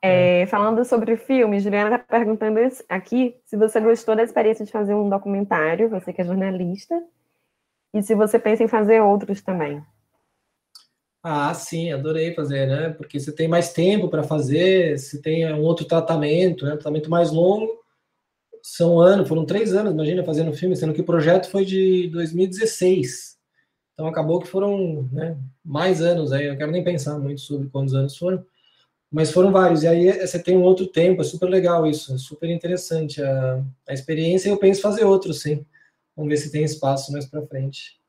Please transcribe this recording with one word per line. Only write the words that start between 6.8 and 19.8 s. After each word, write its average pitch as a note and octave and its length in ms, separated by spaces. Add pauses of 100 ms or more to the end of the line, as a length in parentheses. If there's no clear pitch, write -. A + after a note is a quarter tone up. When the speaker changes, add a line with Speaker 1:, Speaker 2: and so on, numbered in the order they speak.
Speaker 2:
e G#3 100
se A3 120
você G#3+ 240
pensa A3+ 260
em A3+ 40
fazer A3 320
outros G3+ 420
também. D3+ 400 (1400)
Speaker 1:
Ah, D3+ 300
sim, E3 400
adorei D#3+ 420
fazer, C#3 320
né? D3 220
Porque D3+ 320
você C3+ 100
tem D#3+ 160
mais E3+ 280
tempo F#3 340
pra D#3 140
fazer, D#3 760
você C#3 220
tem, D#3+ 240
é, D#3 100
um D3+ 60
outro D#3+ 240
tratamento, E3 800
né? C#3+ 80
Um D3+ 60
tratamento D3+ 320
mais E3+ 200
longo. G3+ 480 (840)
São E3+ 360
anos, F#3 300
foram D#3+ 160
três G3 300
anos, G#3 180